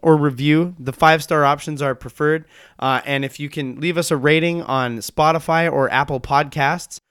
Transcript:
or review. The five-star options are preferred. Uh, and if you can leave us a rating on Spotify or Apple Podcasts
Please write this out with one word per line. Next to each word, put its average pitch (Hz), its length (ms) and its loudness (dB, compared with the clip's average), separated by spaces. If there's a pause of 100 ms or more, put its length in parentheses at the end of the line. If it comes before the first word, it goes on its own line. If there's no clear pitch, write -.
or 160 160 6
review. 147 600 0
The 131 140 -8
five-star 156 500 2
options 143 380 0
are 135 140 -2
preferred. 151 500 -4 (340)
Uh, 131 280 -2
and 139 180 -2
if 131 160 -10
you 147 80 -8
can 131 320 -8
leave 170 160 -2
us 170 140 -2
a 156 80 2
rating 160 420 2
on 127 380 -2
Spotify 160 760 0
or 135 180 0
Apple 135 300 0
Podcasts 143 760 -2 (120)